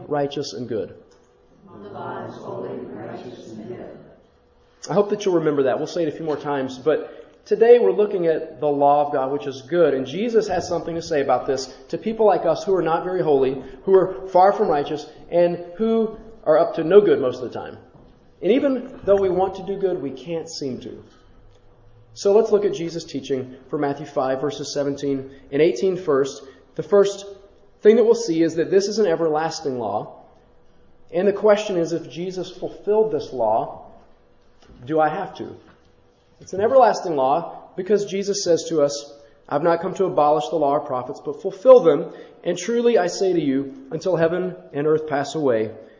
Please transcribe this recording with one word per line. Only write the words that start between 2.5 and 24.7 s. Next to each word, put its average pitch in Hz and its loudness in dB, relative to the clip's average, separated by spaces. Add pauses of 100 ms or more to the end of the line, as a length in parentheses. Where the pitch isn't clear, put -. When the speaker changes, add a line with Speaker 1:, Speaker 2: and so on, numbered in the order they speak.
Speaker 2:
righteous, - -14
and - -14
good. - -14 (920)
Speaker 1:
I 147 -2
hope 202 2
that 208 -6
you'll 185 0
remember 151 2
that. 120 0
We'll 151 -4
say 175 -6
it 156 -2
a 143 -8
few 160 -10
more 147 -4
times, 139 -6
but - -4
today 233 8
we're 196 4
looking 196 0
at - -2
the 151 0
law 143 4
of 143 -6
God, 135 0
which 143 -4
is 131 -10
good, 160 2
and 127 -2
Jesus 214 0
has 180 -2
something 165 -4
to 165 -6
say 151 -2
about 131 0
this 131 -2 (220)
to 165 -6
people 220 0
like 190 4
us 156 0
who 196 0
are 180 2
not 160 0
very 180 -2
holy, 135 2 (200)
who 196 4
are - 2
far 185 6
from 202 0
righteous, 147 -2 (240)
and 175 2 (180)
who 226 -2 (280)
are 156 4
up 170 2
to 165 -4
no 185 8
good 160 4
most 127 -2
of 117 -8
the 117 -10
time. 76 -14 (640)
And 180 2
even 262 0
though 196 6
we 196 2
want 185 0
to 185 -12
do 196 -6
good, 135 -2
we 135 -6
can't 165 -8
seem 123 -8
to. - -16 (1120)
So - 0
let's 220 4
look 202 2
at 185 0
Jesus' 160 -8
teaching 131 -6 (140)
for 160 -6
Matthew 143 -4
five, 131 -2
verses 143 -6